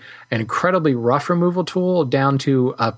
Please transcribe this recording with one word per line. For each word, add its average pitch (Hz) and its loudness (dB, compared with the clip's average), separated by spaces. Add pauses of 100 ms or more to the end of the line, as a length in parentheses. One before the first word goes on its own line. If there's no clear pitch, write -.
(300)
an 113 -2
incredibly 156 0
rough 120 0
removal 175 0
tool 180 0
down 135 2
to 131 0
a 113 -2